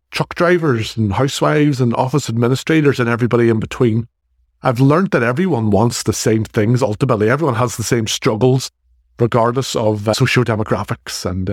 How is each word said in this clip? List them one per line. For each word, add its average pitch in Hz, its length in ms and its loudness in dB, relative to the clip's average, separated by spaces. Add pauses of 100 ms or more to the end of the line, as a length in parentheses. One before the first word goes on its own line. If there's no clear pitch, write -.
(120)
truck - 240 -6
drivers 160 600 0
and 101 180 0
housewives 147 640 0
and 120 140 2
office 131 340 -2
administrators 127 720 0
and 120 80 0
everybody 117 400 2
in 113 100 2
between, 113 480 -2 (560)
I've 127 180 0
learned 160 300 4
that 139 140 0
everyone 127 460 0
wants 110 340 0
the 110 80 0
same 110 320 0
things 117 360 0
ultimately. 107 480 0
Everyone 139 280 0
has 120 200 -2
the 117 60 -4
same 113 240 -2
struggles, 127 640 0 (480)
regardless 120 560 0
of, 107 340 0
uh, 110 40 4
sociodemographics 113 1160 -2
and 92 240 -4